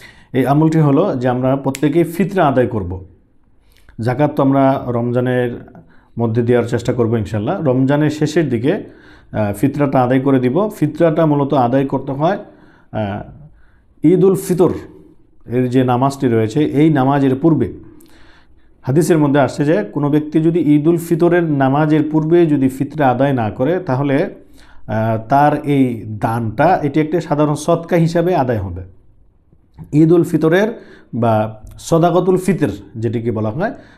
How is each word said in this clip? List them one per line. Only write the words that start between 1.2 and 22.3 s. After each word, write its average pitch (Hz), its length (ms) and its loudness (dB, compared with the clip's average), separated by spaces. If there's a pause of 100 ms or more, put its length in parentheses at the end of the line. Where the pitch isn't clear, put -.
আমরা 127 260 0
প্রত্যেকেই 143 480 0
ফিতরা 170 440 0
আদায় 127 200 2
করব। 90 380 -8 (960)
জাকাত 139 340 -2
তো - 80 0
আমরা 139 440 2
রমজানের 123 640 -2 (680)
মধ্যে 117 220 0
দেওয়ার 117 260 2
চেষ্টা 117 260 -2
করব 117 240 0
ইনশাআল্লাহ। 110 460 -4
রমজানের 139 460 2
শেষের 151 400 -2
দিকে, 120 240 0
আহ, - 800 -8
ফিতরাটা 135 500 0
আদায় 127 160 2
করে 135 200 2
দিব। 139 300 0
ফিতরাটা 165 560 0
মূলত 143 280 0
আদায় 135 320 2
করতে 139 260 -6
হয়, 156 260 -2 (540)
আহ, 107 300 -6 (800)
ঈদ 175 200 4
উল 190 120 4
ফিতর 170 340 0 (760)
এর 127 240 -2
যে 131 140 2
নামাজটি 131 440 0
রয়েছে, 113 360 0
এই 151 260 2
নামাজের 135 460 2
পূর্বে। 135 380 0 (1080)
হাদিসের 160 360 0
মধ্যে 147 220 2
আসছে 135 260 0
যে 175 180 0
কোনো 147 260 -4
ব্যক্তি 151 300 0
যদি 165 200 0
ঈদ 147 280 2
উল 170 100 4
ফিতরের 170 460 0
নামাজের 151 680 2
পূর্বে 156 340 2